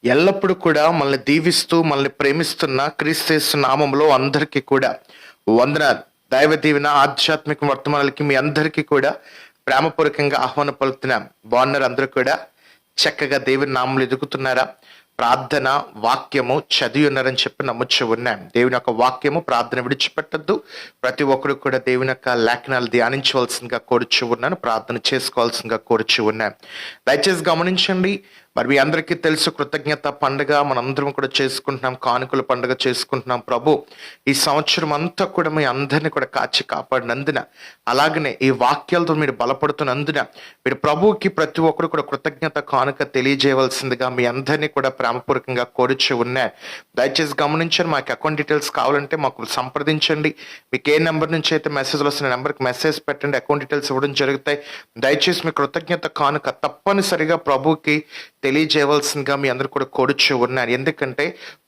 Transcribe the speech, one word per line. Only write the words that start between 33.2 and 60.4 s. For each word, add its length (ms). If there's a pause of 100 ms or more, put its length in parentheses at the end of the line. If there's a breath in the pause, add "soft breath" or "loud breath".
ప్రభు 460 (420 loud breath)
ఈ 60
సంవత్సరం 600
అంతా 320
కూడా 240
మీ 140
అందరినీ 460
కూడా 160
కాచి 380
కాపాడినందున, 800 (440 loud breath)
అలాగనే 540
ఈ 80
వాక్యాలతో 640
మీరు 180
బలపడుతున్నందున, 920 (440 loud breath)
మీరు 100
ప్రభువుకి 540
ప్రతి 320
ఒక్కరు 260
కూడా 160
కృతజ్ఞత 560
కానుక 440
తెలియజేయవలసిందిగా 1080
మీ 160
అందరినీ 420
కూడా 220
ప్రేమపూర్వకంగా 720
కోరుచూ 540
ఉన్నాను. 320 (480 loud breath)
దయచేసి 440
గమనించండి, 500
మాకు 200
అకౌంట్ 260
డీటెయిల్స్ 340
కావాలంటే 460
మాకు 280
సంప్రదించండి. 880 (380 loud breath)
మీకు 160
ఏ 80
నెంబర్ 340
నుంచి 200
అయితే 180
మెసేజ్లు 380
వస్తున్న 220
నెంబర్కి 340
మెసేజ్ 440
పెట్టండి, 300
అకౌంట్ 260
డీటెయిల్స్ 280
ఇవ్వడం 220
జరుగుతాయి. 460 (380 loud breath)
దయచేసి 480
మీ 60
కృతజ్ఞత 560
కానుక 420
తప్పనిసరిగా 840
ప్రభువుకి 680 (400 loud breath)
తెలియజేయవలసిందిగా 920
మీ 140
అందరూ 180
కూడా 180
కోరుచూ 520
ఉన్నాను. 320